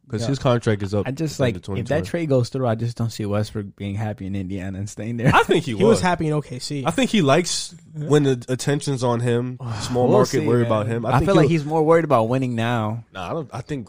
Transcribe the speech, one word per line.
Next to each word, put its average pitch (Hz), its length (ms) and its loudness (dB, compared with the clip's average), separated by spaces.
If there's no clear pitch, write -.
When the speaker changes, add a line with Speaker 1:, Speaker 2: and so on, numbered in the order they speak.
Speaker 1:
'cause 107 140 -4
Speaker 2:
Yeah. - 60 -2
Speaker 1:
his 139 100 0
contract 117 440 2
is 98 120 -4
up 101 120 0
Speaker 2:
I - 40 -4
just, 151 240 -6
Speaker 1:
at - 40 -14
the 139 60 0
end 123 40 2
Speaker 2:
like, 104 80 -2
Speaker 1:
of - 20 -
Speaker 2:
if - 60 -16
that - 20 -20
Speaker 1:
twenty 95 160 -4
twenty. 147 240 -2
Speaker 2:
trade 170 240 -4
goes 127 180 2
through, 131 180 -4
I 113 100 0
just 117 200 -4
don't 117 140 -2
see 107 160 -6
Westbrook 104 500 -4
being 98 200 -6
happy 107 280 -6
in 95 100 -6
Indiana 95 440 -6
and 101 100 -6
staying 117 300 -8
there. 117 160 4
Speaker 1:
I 453 80 6
think - 240 0
he 113 100 -4
Speaker 3:
He 185 80 2
was 226 140 6
Speaker 1:
would. - 60 -4
Speaker 3:
happy 170 240 0
in 151 40 0
O 151 80 0
K - 180 -8
C. 139 280 -8
Speaker 1:
I 170 40 0
think 254 200 0
he 214 100 2
likes 156 540 2
when 151 300 2
the 131 260 2
attention's 135 560 -2
on 120 160 0
him, 123 380 -2
Speaker 2:
<sighs> 107 120 -8
Speaker 1:
small 123 260 0
Speaker 2:
We'll 190 100 6
Speaker 1:
market - 120 4
Speaker 2:
see, 104 60 -2
Speaker 1:
worry 120 160 4
Speaker 2:
man. 113 40 0
Speaker 1:
about 107 200 0
him. 113 180 -4
I 107 60 -2
Speaker 2:
I 123 80 6
Speaker 1:
think - 80 2
Speaker 2:
feel 196 80 6
like 160 140 8
Speaker 1:
he'll - 20 2
Speaker 2:
he's 156 160 0
more 156 160 0
worried 165 220 6
about 117 260 2
winning 127 240 0
now. 113 580 -2
Speaker 1:
Nah, 92 180 -8
I - 40 -8
don't, 120 180 -10
I 101 80 -10
think, - 140 -10